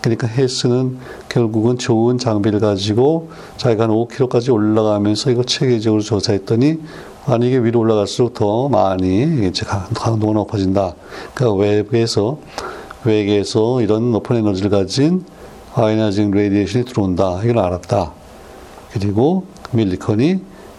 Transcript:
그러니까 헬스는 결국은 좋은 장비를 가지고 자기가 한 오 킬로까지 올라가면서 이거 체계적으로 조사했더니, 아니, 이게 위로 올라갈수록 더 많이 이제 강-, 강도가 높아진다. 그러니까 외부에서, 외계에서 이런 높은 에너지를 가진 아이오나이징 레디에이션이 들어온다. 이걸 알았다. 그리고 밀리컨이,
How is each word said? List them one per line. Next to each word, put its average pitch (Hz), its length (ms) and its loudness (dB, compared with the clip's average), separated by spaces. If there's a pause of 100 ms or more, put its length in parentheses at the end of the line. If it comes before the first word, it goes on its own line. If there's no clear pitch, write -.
그러니까 113 260 0
헬스는 127 720 0 (280)
결국은 113 500 2
좋은 120 400 2
장비를 107 440 0
가지고 110 680 2 (280)
자기가 113 280 2
한 113 60 2
오 113 160 0
킬로까지 123 440 0
올라가면서 107 800 2
이거 120 120 0
체계적으로 113 580 0
조사했더니, 113 800 0 (460)
아니, 120 220 2
이게 127 100 2
위로 117 240 2
올라갈수록 110 540 0
더 113 340 0
많이 98 800 0
이제 - 180 -4
강-, 98 280 -6
강도가 110 380 0
높아진다. 98 640 0 (380)
그러니까 107 280 0
외부에서, 107 760 0 (640)
외계에서 107 800 2
이런 110 300 2
높은 113 260 0
에너지를 104 320 0
가진 120 560 0 (500)
아이오나이징 107 560 2
레디에이션이 104 540 0
들어온다. 92 580 -2
이걸 117 160 2
알았다. 90 540 -2 (800)
그리고 120 520 0 (260)
밀리컨이, 113 680 0 (400)